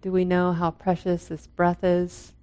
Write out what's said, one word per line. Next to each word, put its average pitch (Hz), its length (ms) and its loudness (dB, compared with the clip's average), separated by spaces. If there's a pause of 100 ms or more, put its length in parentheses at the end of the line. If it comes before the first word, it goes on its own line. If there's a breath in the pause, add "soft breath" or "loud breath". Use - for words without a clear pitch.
Do 190 120 -8
we 185 120 2
know 180 280 2
how 170 180 0
precious 175 560 -2
this - 220 -14
breath 175 340 0
is? 180 600 -2